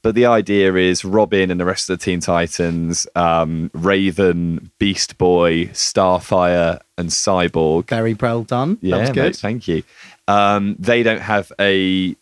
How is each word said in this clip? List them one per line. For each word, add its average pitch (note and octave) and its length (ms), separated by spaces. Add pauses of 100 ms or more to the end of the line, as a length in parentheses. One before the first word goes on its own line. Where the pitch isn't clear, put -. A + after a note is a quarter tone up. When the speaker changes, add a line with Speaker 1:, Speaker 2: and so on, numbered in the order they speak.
Speaker 1:
but A2 120
the A#2+ 120
idea G2+ 480
is F2+ 280
Robin F#2+ 480
and F2+ 80
the F2 60
rest - 240
of F2+ 100
the - 60
Teen F2+ 160
Titans, E2+ 840 (100)
um, E2 580
Raven, F2 1040
Beast - 400
Boy, F2 560
Starfire, F2+ 1040 (200)
and F2 100
Cyborg. E2+ 800
Speaker 2:
Very A2+ 240
well A#2 300
done. C3+ 380
Speaker 1:
Yeah, F#2+ 160
Speaker 2:
That G2+ 40
was B2 80
good. C3+ 140
Speaker 1:
mate, - 140
thank A2+ 300
you. D#2+ 160 (440)
Um, G2+ 520
they A#2+ 240
don't A2 180
have G2+ 380
a F#2+ 640